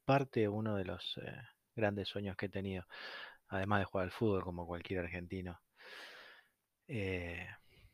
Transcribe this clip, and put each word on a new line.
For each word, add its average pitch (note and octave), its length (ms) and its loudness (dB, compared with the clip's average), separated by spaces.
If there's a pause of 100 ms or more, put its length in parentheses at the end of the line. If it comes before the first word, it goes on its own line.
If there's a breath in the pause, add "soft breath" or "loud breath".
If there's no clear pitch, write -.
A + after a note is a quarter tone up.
parte C3+ 440 6
uno G#2+ 260 0
de G2 100 0
los, F2+ 320 -4
eh, - 240 -8 (340)
grandes G2+ 340 2
sueños G2+ 280 -2
que G#2 100 0
he - 20 -8
tenido, F#2+ 360 -2 (640 loud breath)
además G2 320 2
de F#2+ 60 2
jugar F#2 200 2
al F#2 60 -2
fútbol G2+ 320 4
como F2 240 -4
cualquier F2 340 -2
argentino. F2+ 600 -6 (1300 loud breath)
Eh, F#2 600 -2 (460 soft breath)